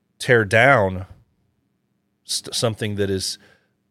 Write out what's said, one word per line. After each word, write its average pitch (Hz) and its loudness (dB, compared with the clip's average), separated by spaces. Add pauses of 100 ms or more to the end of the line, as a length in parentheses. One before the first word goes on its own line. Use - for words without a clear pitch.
(200)
tear 117 2
down 107 2 (1160)
st-, - -10
something 107 -4
that 98 -2
is 95 -6 (540)